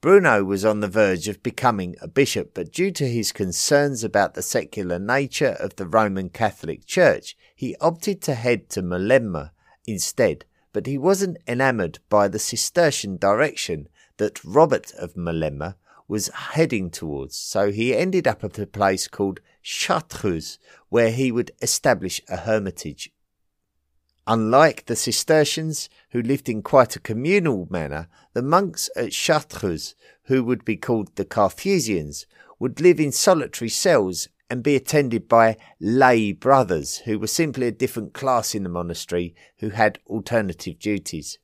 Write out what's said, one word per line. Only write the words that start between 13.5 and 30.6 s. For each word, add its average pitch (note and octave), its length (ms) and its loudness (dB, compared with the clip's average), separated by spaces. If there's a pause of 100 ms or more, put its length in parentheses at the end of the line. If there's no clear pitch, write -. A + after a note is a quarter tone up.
that - 260 -4
Robert C3+ 480 2
of - 240 -12
Malesme E2 580 -4 (320)
was G2+ 220 -4
heading A2+ 640 -2
towards, C#2+ 460 -10
so G2+ 360 0
he A2+ 240 0
ended F3+ 320 0
up - 160 -4
at G2+ 160 -8
a G2 60 -4
place G2 420 0
called G2 320 -4 (200)
Chartreuse, - 1000 -4 (300)
where A2+ 220 2
he B2 220 0
would A#2 180 -4 (100)
establish G2+ 680 -2
a F#2 80 -8
hermitage. F#2 720 -4 (1160)
Unlike A#2 580 4
the A#2 100 -4
Cistercians, D#3 920 0 (220)
who A#2+ 100 -2
lived C3 280 -2
in A2 120 -2
quite B2+ 360 4
a - 40 -14
communal B2+ 680 0
manner, D#2 380 -6 (260)
the A#2+ 80 -2
monks E3 540 0
at A2+ 160 -4
Chartreuse, - 840 -2 (300)
who C3 180 2
would A#2+ 220 -2